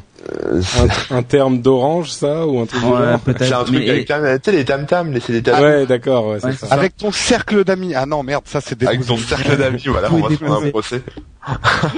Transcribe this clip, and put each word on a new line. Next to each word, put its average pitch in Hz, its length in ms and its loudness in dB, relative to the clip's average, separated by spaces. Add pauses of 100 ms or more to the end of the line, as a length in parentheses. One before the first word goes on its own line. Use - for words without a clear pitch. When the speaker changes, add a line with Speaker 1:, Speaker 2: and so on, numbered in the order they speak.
(440)
Speaker 1:
Euh, 60 180 0
c'est 123 520 0
Speaker 2:
un, 123 40 2
un... 120 60 0
terme 131 380 2
d'Orange, 135 480 2
ça, 156 380 -2
ou 131 120 0
un 117 60 0
truc 123 160 -4
du 120 60 0
Speaker 3:
Ouais, 123 100 4
Speaker 2:
genre ? 120 220 2
Speaker 3:
peut-être, 127 260 -2
Speaker 1:
C'est 131 80 2
un 123 100 0
truc 127 140 0
Speaker 3:
mais 113 140 0
Speaker 1:
avec 139 160 0
tam-, 147 160 0
tu 135 160 2 (100)
sais, 190 80 4
les 131 80 2
tam-tams, 147 460 0
les, 123 80 0
c'est 120 140 -4
des 117 100 0
tam- 127 180 4
Speaker 2:
Ouais, 147 240 6
d'accord, 123 440 0
ouais, 107 100 -4
c'est 120 80 -4
Speaker 3:
Ouais, 131 60 -2
Speaker 2:
ça. 135 80 -8
Speaker 3:
c'est 117 60 -10
ça. 123 60 2
Speaker 4:
Avec 180 240 0
ton 208 140 -4
cercle 208 520 0
d'amis. 185 300 -2
Ah 131 140 -2
non, 147 160 -4
merde, 135 240 -2
ça 147 120 -4
c'est 120 280 -8
Speaker 1:
Avec 123 180 0
ton 120 120 0
Speaker 4:
déposé. 113 180 -4
Speaker 1:
cercle 139 220 0
d'amis, 127 280 0
voilà, 113 220 0
Speaker 3:
Tout 165 80 2
Speaker 1:
on - 20 4
Speaker 3:
est 156 60 2
Speaker 1:
va - 60 0
se 151 60 2
prendre 143 260 -2
un 151 40 -2
Speaker 3:
déposé. 120 340 -4
Speaker 1:
procès. - 640 -10 (360)